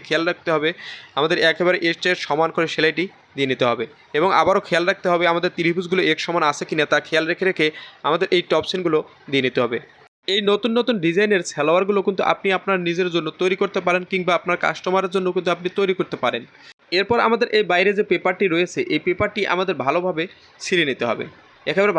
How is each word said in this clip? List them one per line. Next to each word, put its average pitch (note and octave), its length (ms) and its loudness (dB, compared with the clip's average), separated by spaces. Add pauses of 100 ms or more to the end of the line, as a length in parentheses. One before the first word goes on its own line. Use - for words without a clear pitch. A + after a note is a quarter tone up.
খেয়াল D#3 240 0
রাখতে F3 220 -6
হবে D#3 180 0 (460)
আমাদের D#3+ 220 2 (120)
একেবারে F3 280 2 (100)
এস্টের F3 380 0
সমান D#3+ 300 2
করে E3 200 0
সেলাইটি D#3+ 300 0 (300)
দিয়ে C3+ 160 0
নিতে B2+ 180 0
হবে A#2 160 -2 (280)
এবং E3 160 2 (120)
আবারও F#3 260 2
খেয়াল E3+ 220 0
রাখতে F#3+ 200 -4
হবে F3 180 2
আমাদের E3+ 280 0
ত্রিভুজগুলো F3 460 0 (100)
এক D#3 140 -2
সমান E3+ 260 0
আছে - 140 -8
কিনা, D#3 260 0
তা D3 60 4 (100)
খেয়াল D#3+ 240 0
রেখে F3 180 -4
রেখে D#3+ 180 2 (360)
আমাদের E3 320 0
এই F3 160 2
টপ D#3+ 180 4
সিনগুলো E3+ 300 0 (320)
দিয়ে C#3 140 2
নিতে B2+ 160 0
হবে। A#2+ 160 0 (500)
এই G3+ 140 0 (100)
নতুন G#3 260 0
নতুন A#3+ 180 0 (100)
ডিজাইনের F#3+ 360 2 (100)
সালোয়ারগুলো F#3 560 2
কিন্তু F#3+ 140 0 (120)
আপনি - 140 -4 (100)
আপনার F#3+ 200 -2 (100)
নিজের F3 280 -2
জন্য D#3+ 120 -2 (140)
তৈরি F#3 200 2
করতে G3 240 -2
পারেন F3+ 260 0
কিংবা F3+ 280 0
আপনার F3 240 -2
কাস্টমারের F#3 520 -2
জন্য F#3 200 -2
কিন্তু F3 200 -2
আপনি F3 120 -6 (120)
তৈরি F#3+ 200 0
করতে - 240 -6
পারেন। A#2+ 200 -2 (480)
এরপর G3 260 0 (100)
আমাদের A#3 200 2 (100)
এই G#3 140 2
বাইরে F#3 260 4
যে G#3 140 2
পেপারটি F#3 360 0
রয়েছে, E3+ 320 -2 (140)
এই D3+ 120 0
পেপারটি G3 360 -2 (120)
আমাদের F#3 220 0 (100)
ভালোভাবে E3 380 -2 (380)
ছিঁড়ে F3 280 0
নিতে B2 160 -4
হবে, A#2 200 -4 (420)
একেবারে F#3+ 320 2